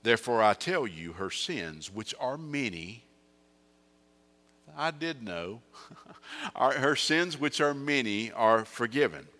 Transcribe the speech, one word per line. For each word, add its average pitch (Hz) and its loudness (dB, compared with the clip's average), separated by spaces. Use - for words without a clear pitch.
Therefore, 113 4
I 107 8
tell 165 -2
you, 85 -10
her 95 -6
sins, 80 -8
which 107 -10
are 135 -4
many," 117 -6
I 156 -2
did 151 -6
know, 92 -8
<laughs> - -14
"are, 127 4
her 143 2
sins, 160 2
which 143 -2
are 147 4
many, 123 0
are 113 6
forgiven 117 0